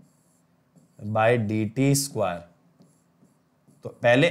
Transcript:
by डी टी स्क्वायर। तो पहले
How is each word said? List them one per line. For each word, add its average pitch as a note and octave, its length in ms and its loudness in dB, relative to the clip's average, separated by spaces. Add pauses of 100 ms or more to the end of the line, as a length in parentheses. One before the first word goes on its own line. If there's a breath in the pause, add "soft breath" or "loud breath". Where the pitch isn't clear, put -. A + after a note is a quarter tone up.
(1080)
by A2 220 0 (100)
डी A2 280 -4
टी C3+ 280 0
स्क्वायर। G2+ 440 -6 (1500)
तो A#2 40 -12
पहले B2 420 2